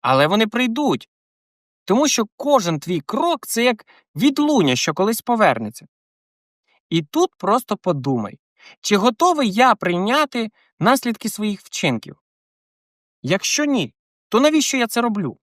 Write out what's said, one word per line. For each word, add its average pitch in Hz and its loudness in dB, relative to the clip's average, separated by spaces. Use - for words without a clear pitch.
Але 135 2
вони 208 0
прийдуть, 233 -2
тому 262 2
що 226 0
кожен 190 0
твій 170 -4
крок — - -4
це 233 -2
як 240 -2
відлуння, 247 2
що 156 -2
колись 208 -2
повернеться. 151 0
І 165 0
тут 320 -2
просто 208 -2
подумай, 127 -4
чи 208 0
готовий 254 2
я 233 4
прийняти 220 -2
наслідки 233 0
своїх 208 -6
вчинків? - -6
Якщо 190 -2
ні, 247 -2
то 214 2
навіщо 294 2
я 233 0
це 233 -4
роблю? 208 -4